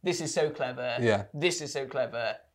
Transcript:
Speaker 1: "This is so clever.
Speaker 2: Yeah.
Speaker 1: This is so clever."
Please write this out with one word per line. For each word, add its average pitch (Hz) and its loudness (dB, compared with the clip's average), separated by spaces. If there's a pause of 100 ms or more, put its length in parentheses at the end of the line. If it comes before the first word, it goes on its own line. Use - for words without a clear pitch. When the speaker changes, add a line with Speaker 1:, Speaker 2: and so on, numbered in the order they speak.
Speaker 1:
"This 175 0
is 156 -4
so 151 4
clever. 123 -4
Speaker 2:
Yeah. 104 4
Speaker 1:
This 165 2
is 143 -8
so 135 -2
clever." 117 -2 (200)